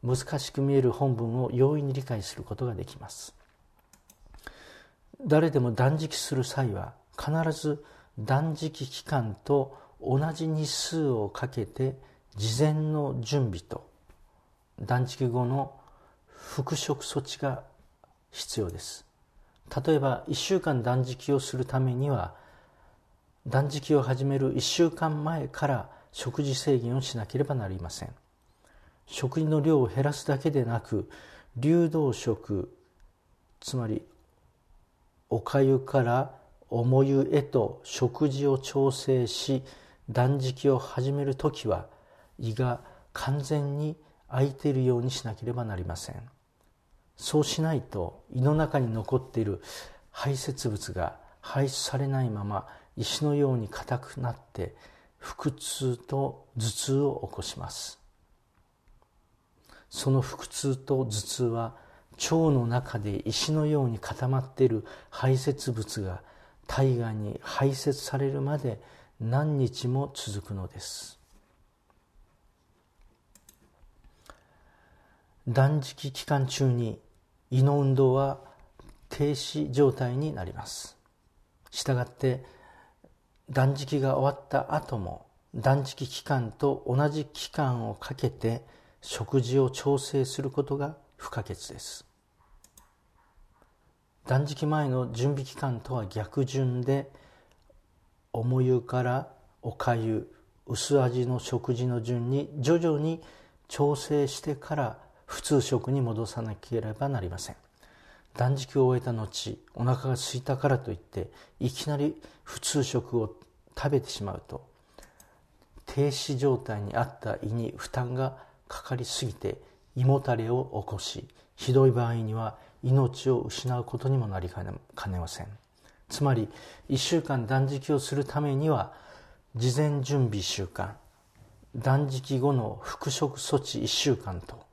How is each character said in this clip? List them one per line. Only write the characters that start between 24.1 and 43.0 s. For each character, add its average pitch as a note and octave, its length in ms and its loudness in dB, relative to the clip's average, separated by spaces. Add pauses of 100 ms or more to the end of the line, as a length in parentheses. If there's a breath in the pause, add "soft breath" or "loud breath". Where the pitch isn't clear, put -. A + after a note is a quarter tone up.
め C#3 120 2
る C3 180 2
一 B2+ 60 0
週 E3+ 300 2
間 D3+ 320 -2
前 D3+ 240 -2
か C#3+ 200 -2
ら B2+ 220 0 (220 loud breath)
食 - 320 -4
事 C#3 120 0
制 C3+ 220 2
限 A#2+ 200 0
を C3 40 0
し B2+ 160 -6
な G#2+ 80 -4
け - 120 -6
れ C#3 60 2
ば C3+ 120 -2
な G#2+ 120 -2
り F#2+ 120 -6
ま F2 100 -8
せ - 160 -10
ん。 - 80 -12 (920 soft breath)
食 C3 320 -2
事 D#3 80 2
の D#3 140 4
量 D3+ 200 6
を A#2+ 60 4
減 C3+ 160 0
ら C#3+ 100 2
す - 140 -8
だ C#3 100 2
け D3+ 140 0
で C3+ 140 2
な A#2 160 0
く、 - 280 -2 (480 loud breath)
流 E3 320 4
動 D3+ 240 2
食、 - 640 -2 (840)
つ - 160 -8
ま A#2+ 120 -2
り G#2+ 160 -2 (1300)
お A#2 120 0
粥 C3+ 380 4
か C3 240 2
ら B2 320 0 (340)
重 B2+ 340 4
湯 C3+ 280 4
へ D3 100 6
と B2 420 0
食 C3 460 0
事 C#3 180 0
を C3+ 100 4
調 C3+ 340 2
整 C3 360 2
し、 C3 360 -2 (460 loud breath)
断 B2+ 300 4
食 C3 300 2
を C3 80 6
始 C3 340 -2
め C#3+ 140 0
る C3+ 100 0
と D3 160 0
き - 160 -8
は、 F2 200 0 (520 loud breath)
胃 A2+ 140 -4
が B2 280 -2 (320 loud breath)